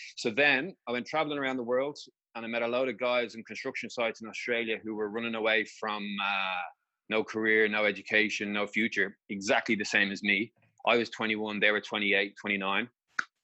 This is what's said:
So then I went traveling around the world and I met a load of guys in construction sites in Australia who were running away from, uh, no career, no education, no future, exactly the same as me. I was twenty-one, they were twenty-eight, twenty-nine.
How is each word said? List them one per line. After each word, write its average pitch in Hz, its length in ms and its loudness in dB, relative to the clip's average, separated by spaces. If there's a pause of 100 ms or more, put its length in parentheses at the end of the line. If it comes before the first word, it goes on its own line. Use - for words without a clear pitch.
(180)
So 120 140 -2
then 143 440 2 (100)
I 120 60 -6
went 120 140 -2
traveling 147 340 -2
around 131 160 -2
the 127 80 -4
world 131 340 0 (380)
and 117 80 -8
I 113 60 -6
met 117 120 -2
a 117 60 0
load 127 220 0
of 104 100 -6
guys 123 360 0
in 113 100 -12
construction 120 440 -8
sites 113 320 -4
in 113 60 -10
Australia 113 560 -2
who 110 120 -6
were 107 140 -2
running 117 260 -4
away 110 280 4 (160)
from, 107 260 -4 (160)
uh, 95 400 0 (480)
no 110 160 2
career, 110 420 4
no 107 160 2
education, 104 680 0
no 104 120 0
future, 101 520 0 (100)
exactly 110 480 2
the 104 80 -2
same 101 300 2
as 101 100 -8
me. 101 260 2 (380)
I 113 80 6
was 117 140 2
twenty-one, 107 500 -2
they 104 100 6
were 104 120 2
twenty-eight, 101 580 0
twenty-nine. 98 480 0 (560)